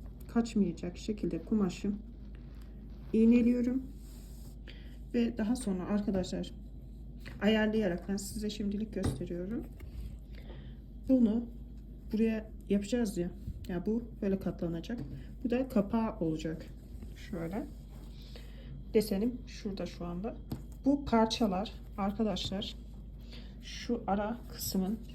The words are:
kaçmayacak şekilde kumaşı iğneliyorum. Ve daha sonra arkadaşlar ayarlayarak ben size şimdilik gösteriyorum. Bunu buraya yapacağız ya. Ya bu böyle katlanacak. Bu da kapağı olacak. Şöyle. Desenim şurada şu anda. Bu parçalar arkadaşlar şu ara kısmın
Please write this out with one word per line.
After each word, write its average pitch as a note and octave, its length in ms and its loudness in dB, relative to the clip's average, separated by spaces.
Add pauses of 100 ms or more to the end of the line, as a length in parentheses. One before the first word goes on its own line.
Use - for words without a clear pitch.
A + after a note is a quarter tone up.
(280)
kaçmayacak F#3 680 2
şekilde E3+ 480 -2
kumaşı G3+ 480 2 (1200)
iğneliyorum. A#3+ 720 8 (1300)
Ve A#3 240 4
daha A3 180 2
sonra F3+ 300 0
arkadaşlar F#3+ 640 2 (920)
ayarlayarak G#3+ 680 6
ben G3 80 2
size G#3+ 340 -4
şimdilik G3+ 440 -2
gösteriyorum. F#3 720 -2 (1400)
Bunu A#3 360 8 (680)
buraya A3 380 4 (180)
yapacağız G3+ 500 2
ya. F3 120 0 (380)
Ya F3 180 -2
bu A3+ 180 2 (180)
böyle F#3+ 160 4
katlanacak. E3+ 600 -2 (460)
Bu A#3 60 2
da B3+ 180 2
kapağı A3+ 520 2
olacak. D#3+ 460 -2 (500)
Şöyle. F3+ 500 -4 (1300)
Desenim G#3+ 520 4
şurada - 400 -6
şu - 200 -8
anda. F3+ 300 -6 (480)
Bu C#4+ 200 4
parçalar A3 680 4 (260)
arkadaşlar G3+ 800 0 (840)
şu - 440 -4
ara G#3 420 0
kısmın F#3+ 500 0 (160)